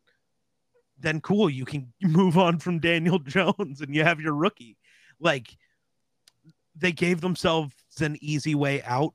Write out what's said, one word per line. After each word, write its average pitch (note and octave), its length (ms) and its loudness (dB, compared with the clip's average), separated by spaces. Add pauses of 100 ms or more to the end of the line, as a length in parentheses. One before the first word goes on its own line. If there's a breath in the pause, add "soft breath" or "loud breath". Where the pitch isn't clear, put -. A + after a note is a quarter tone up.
(1000)
then D#3 220 -4
cool, G3+ 280 2
you C3 140 -6
can B2+ 340 -10
<laughs> - 40 -12
move F3 360 4
on F3 220 4
from F3 200 -4
Daniel E3+ 400 2
Jones D#3+ 600 -2
and C#3+ 160 -8
you D#3 80 2
have E3 160 2
your D#3 140 -4
rookie. D3 420 -4 (460 soft breath)
Like, C#3+ 340 0 (1200)
they F3 160 -2
gave F3 300 0
themselves D#3+ 520 0 (280)
an D3+ 180 -2
easy D3+ 340 -2
way C#3+ 300 0
out B2+ 300 -2